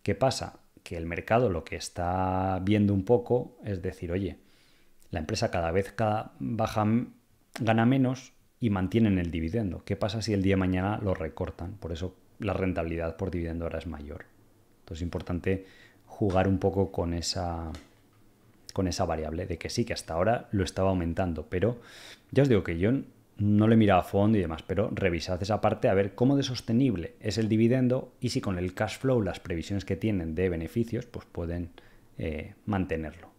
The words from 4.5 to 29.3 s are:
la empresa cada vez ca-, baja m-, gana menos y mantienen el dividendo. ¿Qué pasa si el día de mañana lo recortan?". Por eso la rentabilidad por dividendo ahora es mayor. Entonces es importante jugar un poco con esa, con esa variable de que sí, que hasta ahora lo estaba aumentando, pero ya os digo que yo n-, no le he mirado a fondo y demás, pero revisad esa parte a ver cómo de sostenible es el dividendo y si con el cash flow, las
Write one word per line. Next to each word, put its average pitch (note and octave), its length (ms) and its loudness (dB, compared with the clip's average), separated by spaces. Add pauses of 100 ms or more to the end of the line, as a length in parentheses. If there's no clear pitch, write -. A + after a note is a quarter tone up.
la F2 80 -4
empresa G#2+ 320 -4
cada E2+ 200 0
vez F#2+ 200 0
ca-, A2 480 -2
baja A2+ 420 -2
m-, A2 260 2 (520)
gana A2+ 260 4
menos C3 480 2 (260)
y A#2 120 2
mantienen G2 480 4
el E2+ 100 -2
dividendo. E2 540 -4
¿Qué G2+ 120 -4
pasa G#2+ 260 -2
si G#2+ 120 -2
el G2+ 80 2
día F#2+ 120 4
de F#2+ 80 4
mañana F#2 420 0
lo F#2+ 100 0
recortan?". E2+ 640 -6
Por E2 140 -8
eso F2 240 -6 (240)
la F#2+ 140 -2
rentabilidad E2+ 640 -2
por F#2+ 120 -4
dividendo E2+ 360 -4
ahora D#2+ 140 -6
es D#2+ 80 -10
mayor. D2 380 -12 (540)
Entonces E2 200 -12
es F2+ 40 -4
importante F2+ 600 -2 (400)
jugar F#2+ 420 2
un F#2+ 120 4
poco G2 320 2
con E2+ 220 -2
esa, E2+ 580 -4 (1000)
con F#2 140 0
esa F2 180 0
variable D#2+ 420 -4
de F2 100 -4
que - 120 -8
sí, A#2+ 160 -2
que E2+ 80 -8
hasta - 200 -8
ahora G2+ 380 0
lo G2 120 2
estaba F#2+ 260 0
aumentando, F2 600 -2
pero G#2 300 0 (520)
ya C3 120 4
os C#3 60 4
digo G2+ 140 6
que E2+ 140 -4
yo F#2+ 120 4
n-, C#3 160 0 (320)
no G#2 300 6
le A#2 60 8
he A2+ 40 8
mirado G2+ 220 8
a - 40 0
fondo G#2 340 4
y G2 40 2
demás, D#2+ 220 -4
pero G2 300 0
revisad F2 480 -2
esa G2+ 180 -2
parte G#2+ 300 2
a G2+ 40 4
ver G2+ 220 2
cómo C#3 220 4
de C#3 60 0
sostenible A#2 760 0
es G#2+ 180 -4
el A2 120 0
dividendo B2 720 2
y B2 80 -2
si C3 100 -2
con F#2+ 180 -2
el F2+ 160 -2
cash - 240 -4
flow, B2+ 240 2
las F2+ 200 -2